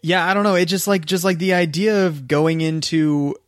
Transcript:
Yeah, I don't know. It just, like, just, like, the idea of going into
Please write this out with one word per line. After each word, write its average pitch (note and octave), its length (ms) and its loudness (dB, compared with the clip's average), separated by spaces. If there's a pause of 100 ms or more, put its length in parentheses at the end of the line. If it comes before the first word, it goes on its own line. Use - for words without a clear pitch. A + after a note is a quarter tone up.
Yeah, E3+ 240 0
I F#3 80 2
don't G3+ 120 2
know. G3+ 100 2
It F3+ 120 2
just, F3+ 200 -4
like, G3 180 0
just, E3+ 200 -2
like, F#3 140 0
the F#3 160 0
idea F3+ 520 0
of C#3+ 220 -6
going D#3+ 320 0
into D#3 760 0 (140)